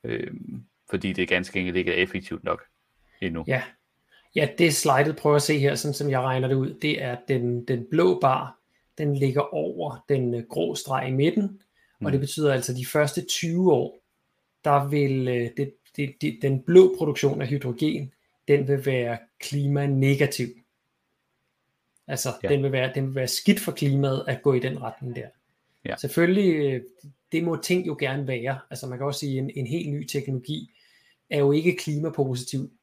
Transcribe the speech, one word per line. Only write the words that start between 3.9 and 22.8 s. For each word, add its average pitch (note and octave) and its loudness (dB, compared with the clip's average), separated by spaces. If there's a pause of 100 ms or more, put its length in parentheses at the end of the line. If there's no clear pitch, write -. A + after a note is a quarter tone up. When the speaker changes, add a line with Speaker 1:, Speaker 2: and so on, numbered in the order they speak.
Speaker 2:
Ja, D3+ 2
det E3 4
slidet D3 2
prøver D3 4
at C#3+ 4
se D3+ 2
her, C#3 2
sådan C#3+ -4
som C#3+ -4
jeg C3 0
regner C3 -2
det C3+ 2
ud, C3+ -2
det D3 -2
er B2 -6 (100)
den, A#2+ 0
den A#2+ -2
blå E3+ 4
bar, C3 2 (400)
den D3 0
ligger C3+ 2 (120)
over D#3 -6
den, B2+ 2
øh, A#2 -4
grå - -2
streg C3 -4
i C3 -4
midten, F#3+ 0 (380)
og G#2+ -6
Speaker 1:
Mm. D3 0
Speaker 2:
det C3+ 2
betyder C#3+ 0
altså, B2+ -2
at B2 -4
de B2+ -6
første D3+ 0
tyve E3+ 2
år, - 2 (640)
der C#3+ 4
vil, C3+ 2
øh, A#2+ 0
det, C#3 -4 (220)
det, C#3 -6
det, - -4
den C#3 0
blå F#3 8
produktion D3 0
af C3 -2
hydrogen, C#3 -2 (340)
den C#3+ 4
vil C3+ 0
være A#2+ -2 (220)
klimanegativ. C#3 0 (1600)
Altså, C3+ -4 (140)
Speaker 1:
Ja. - -2
Speaker 2:
den C#3+ 4
vil C3+ 0
være, C3 0